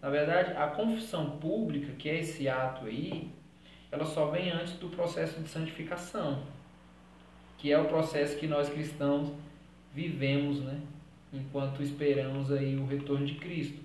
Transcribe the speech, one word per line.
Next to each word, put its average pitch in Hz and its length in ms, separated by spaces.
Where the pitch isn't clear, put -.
Na 139 60
verdade, 160 480
a 151 80
confissão 165 720
pública, 151 540
que 147 180
é 165 80
esse 151 280
ato 131 380
aí, 131 460
ela 151 140
só 151 220
vem 180 240
antes 170 240
do 175 160
processo 165 500
de 160 80
santificação, 160 920
que 143 160
é 151 60
o 156 80
processo 151 500
que 160 100
nós 147 220
cristãos 143 640
vivemos, 143 680
né? 135 180
Enquanto 139 500
esperamos 139 680
aí 139 240
o 135 80
retorno 139 400
de 147 120
Cristo. 170 480